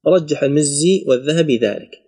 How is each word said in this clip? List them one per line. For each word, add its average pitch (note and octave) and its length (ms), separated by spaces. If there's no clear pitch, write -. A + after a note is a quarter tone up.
رجح D#3 360
المزي D3 640
والذهبي C#3+ 500
ذلك G#2 340